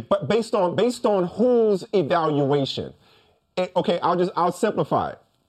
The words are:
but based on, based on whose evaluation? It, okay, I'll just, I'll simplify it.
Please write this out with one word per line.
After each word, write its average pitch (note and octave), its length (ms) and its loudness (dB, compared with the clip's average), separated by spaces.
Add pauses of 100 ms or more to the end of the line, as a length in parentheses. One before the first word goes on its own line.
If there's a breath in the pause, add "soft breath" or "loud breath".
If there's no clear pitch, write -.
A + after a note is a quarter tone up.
but G3 200 0
based A3 260 0
on, F3 200 0
based A#3 320 0
on G3 220 2
whose A3 640 2
evaluation? C#3+ 1000 0 (640 soft breath)
It, F3+ 200 -4
okay, F3 240 0
I'll E3+ 160 0
just, F3+ 200 0
I'll E3+ 160 2
simplify C#3+ 580 -2
it. - 80 -14 (300)